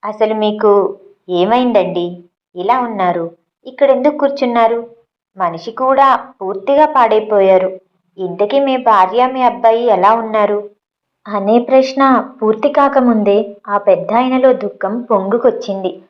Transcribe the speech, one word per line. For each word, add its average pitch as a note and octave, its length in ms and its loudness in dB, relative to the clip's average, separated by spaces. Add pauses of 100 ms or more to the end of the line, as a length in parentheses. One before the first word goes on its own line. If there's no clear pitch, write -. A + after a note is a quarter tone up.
అసలు G#3+ 300 -2
మీకు G#3+ 600 0 (320)
ఏమైందండి? F3+ 880 0 (380)
ఇలా G#3 240 -2
ఉన్నారు, F3+ 500 -4 (360)
ఇక్కడెందుకు C#4 520 0
కూర్చున్నారు? A#3 720 0 (460)
మనిషి E3+ 340 -8
కూడా C4 580 0 (140)
పూర్తిగా G3+ 440 0
పాడైపోయారు. G#3+ 960 2 (380)
ఇంతకీ G3 420 -2
మీ C4+ 160 0
భార్య, A3 500 2
మీ C4 160 -4
అబ్బాయి A3+ 420 2
ఎలా G#3 300 4
ఉన్నారు?" G#3 560 -2 (560)
అనే G#3 320 0
ప్రశ్న C4 720 2 (120)
పూర్తి A3 260 0
కాకముందే A#3+ 880 0 (120)
ఆ G3+ 100 -2
పెద్దాయనలో B3+ 760 2
దుఃఖం G#3 500 -6
పొంగుకొచ్చింది. G3 1080 -2